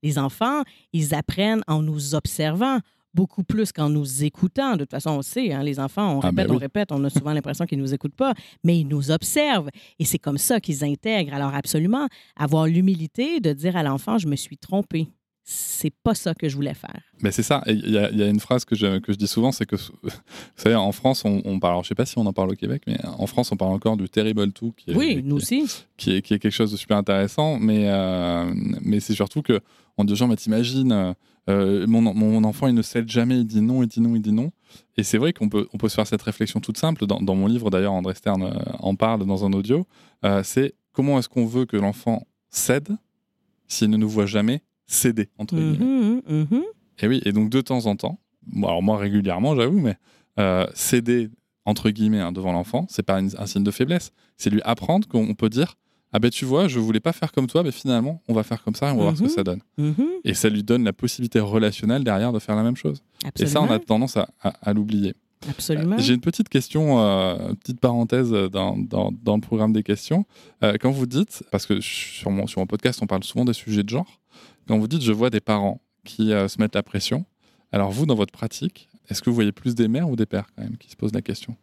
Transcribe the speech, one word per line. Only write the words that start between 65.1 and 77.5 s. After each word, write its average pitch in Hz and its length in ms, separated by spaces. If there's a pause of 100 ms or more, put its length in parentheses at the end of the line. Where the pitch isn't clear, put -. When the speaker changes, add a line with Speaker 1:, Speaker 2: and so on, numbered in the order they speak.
Speaker 1:
Absolument. 156 500
Speaker 2:
Euh, - 20
j'ai 269 160
une 123 40
petite 175 300
question, 143 500
euh, 95 540
petite 123 260
parenthèse 120 520
dans, 98 440
dans, 98 360 (120)
dans 107 120
le 110 60
programme 110 300
des 107 120
questions. 156 420 (380)
Euh, 107 180
quand 127 80
vous 135 160
dites, 131 460
parce - 160
que 98 120
sur - 520
mon, 98 160
sur - 120
mon 95 60
podcast, 113 380
on 104 40
parle 95 160
souvent 120 220
des 120 80
sujets 104 300
de 101 60
genre, 139 300 (480)
quand 110 100
vous 107 100
dites, « 151 160
Je 113 100
vois 117 180
des 110 80
parents 101 400 (240)
qui, 110 280
euh, 98 160
se - 140
mettent 107 140
la 104 80
pression », - 420 (460)